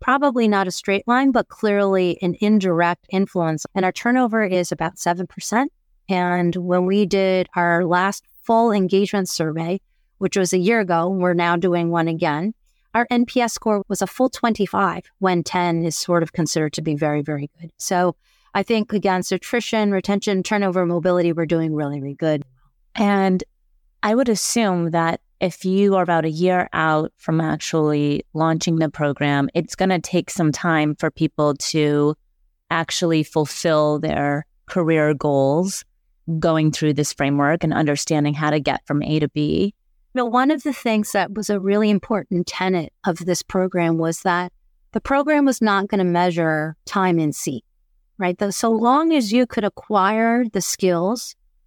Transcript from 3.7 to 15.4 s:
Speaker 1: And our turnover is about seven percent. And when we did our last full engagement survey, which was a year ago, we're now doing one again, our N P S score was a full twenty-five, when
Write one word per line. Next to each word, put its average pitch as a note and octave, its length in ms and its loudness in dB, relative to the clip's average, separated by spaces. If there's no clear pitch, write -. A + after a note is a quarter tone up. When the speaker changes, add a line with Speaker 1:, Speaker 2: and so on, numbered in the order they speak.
Speaker 1:
And F#3+ 100 0
our F#3 80 0
turnover A#3+ 500 0
is F#3 300 -2
about E3 260 -6
seven F3 280 -2
percent. B3 440 -4
And F3+ 480 0
when F3+ 300 0
we G3 200 2
did F#3 480 2
our F3 300 2
last F3+ 400 0
full A3+ 300 2
engagement F#3+ 560 0
survey, E3 520 -4
which F#3+ 180 -2
was F#3 160 0
a F#3+ 60 2
year A3 220 2
ago, F3 280 0
we're F3+ 260 0
now E3+ 220 2
doing E3+ 340 0
one E3 180 0
again, E3 460 -2
our A#3+ 160 0
N A#3+ 160 2
P B3+ 140 -2
S A#3 120 0
score G#3 360 -2
was G3 140 -4
a F#3+ 40 0
full B3+ 240 0
twenty-five, F#3+ 760 -2
when F3+ 260 0